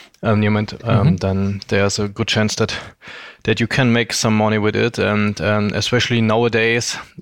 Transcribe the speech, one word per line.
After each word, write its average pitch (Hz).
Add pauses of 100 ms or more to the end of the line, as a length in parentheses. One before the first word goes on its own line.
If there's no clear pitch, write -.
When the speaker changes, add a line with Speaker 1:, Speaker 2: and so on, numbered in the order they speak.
(240)
Speaker 1:
um, 107
near 104
mint, 107 (120)
um, 107
Speaker 2:
Mm-hmm. 180
Speaker 1:
then 98
there's 101
a 104
good 101
chance 107
that, - (680)
that -
you 117
can 127
make 117
some 110
money 107
with 104
it. 113
And, 104
um, 104
especially 120
nowadays, 113 (260)